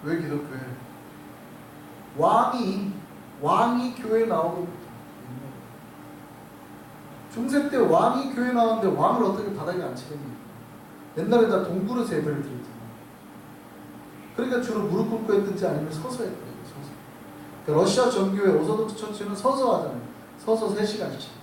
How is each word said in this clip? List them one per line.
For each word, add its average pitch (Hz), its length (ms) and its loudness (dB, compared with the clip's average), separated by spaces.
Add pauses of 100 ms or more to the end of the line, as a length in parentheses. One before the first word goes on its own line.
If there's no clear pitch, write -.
왜 165 160 0
기독교에? 143 380 -4 (1600)
왕이, 196 760 4 (480)
왕이 247 560 2
교회에 220 300 2
나오고 175 400 0 (2750)
중세 269 380 2
때 277 80 0
왕이 247 560 6
교회 247 180 2
나오는데 226 360 4 (100)
왕을 - 260 4
어떻게 202 300 0
바닥에 180 280 -2
앉히겠니? 139 400 -8 (960)
옛날에 220 300 6
다 190 160 4
동굴에서 202 520 0
예배를 147 260 0
드렸잖아. - 300 -10 (1600)
그러니까 247 240 0
주로 220 240 0
무릎 220 260 2
꿇고 220 240 0
했든지 190 320 2
아니면 151 260 0
서서 247 320 -4
했거든요. - 400 -10
서서. - 280 -14 (720)
그러니까 156 200 6
러시아 233 260 6
정교회 196 420 4
오소독스 214 440 2
처치는 208 400 -6
서서 269 420 4
하잖아요. - 220 -4 (440)
서서 220 300 2
세 208 100 2
시간씩. 165 460 -4 (120)